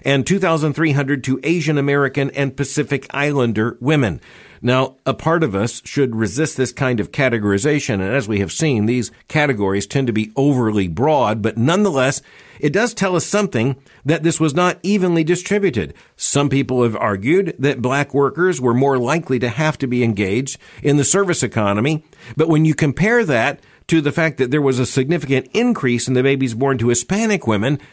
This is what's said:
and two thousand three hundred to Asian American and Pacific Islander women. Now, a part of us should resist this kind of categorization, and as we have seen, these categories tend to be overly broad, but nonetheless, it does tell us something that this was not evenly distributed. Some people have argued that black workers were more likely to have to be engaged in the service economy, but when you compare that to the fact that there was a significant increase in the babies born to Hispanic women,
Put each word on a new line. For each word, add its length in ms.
and 220
two 140
thousand 320
three 200
hundred 300
to 220
Asian 340
American 520
and 260
Pacific 540
Islander 720
women. 400
Now, 300
a 80
part 300
of 140
us 280
should 300
resist 420
this 140
kind 300
of 100
categorization, 840
and 200
as 140
we 100
have 140
seen, 340
these 240
categories 640
tend 180
to 60
be 240
overly 500
broad, 560
but 160
nonetheless, 640
it 120
does 220
tell 220
us 100
something 480
that 180
this 160
was 160
not 300
evenly 400
distributed. 680
Some 320
people 360
have 100
argued 640
that 240
black 320
workers 460
were 120
more 260
likely 420
to 80
have 300
to 100
be 160
engaged 540
in 160
the 60
service 400
economy, 600
but 120
when 160
you 120
compare 480
that 340
to 120
the 120
fact 260
that 140
there 100
was 160
a 80
significant 640
increase 540
in 80
the 80
babies 320
born 240
to 100
Hispanic 600
women, 320